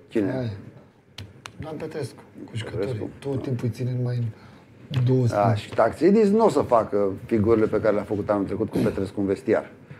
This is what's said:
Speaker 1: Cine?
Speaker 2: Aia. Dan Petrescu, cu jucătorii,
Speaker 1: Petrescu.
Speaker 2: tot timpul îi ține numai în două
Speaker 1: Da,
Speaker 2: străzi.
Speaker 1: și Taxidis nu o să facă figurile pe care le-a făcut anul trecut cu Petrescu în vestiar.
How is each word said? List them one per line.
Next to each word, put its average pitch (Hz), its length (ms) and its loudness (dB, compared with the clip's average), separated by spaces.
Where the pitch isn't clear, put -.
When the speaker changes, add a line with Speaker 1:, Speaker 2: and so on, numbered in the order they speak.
Speaker 1:
Cine? 101 300 0
Speaker 2:
Aia. 120 120 -4
Dan 156 140 -10
Petrescu, 151 460 -8
cu - 120 -18
jucătorii, 101 300 -4
Speaker 1:
Petrescu. 117 220 -6
Speaker 2:
tot 135 240 -6
timpul 127 220 -4
îi 113 60 0
ține 127 280 -6
numai 123 200 -2
în 131 160 0
două 127 200 4
Speaker 1:
Da, - 0 -
Speaker 2:
străzi. 104 340 2
Speaker 1:
și - 80 -14
Taxidis 196 600 4
nu 220 140 4
o 190 40 6
să 143 120 2
facă 101 520 2
figurile 110 400 4
pe 104 140 0
care 104 140 2
le-a 101 80 0
făcut 101 280 -4
anul 101 140 2
trecut 101 260 -4
cu - 80 -4
Petrescu 98 420 -2
în 98 60 0
vestiar. 95 440 0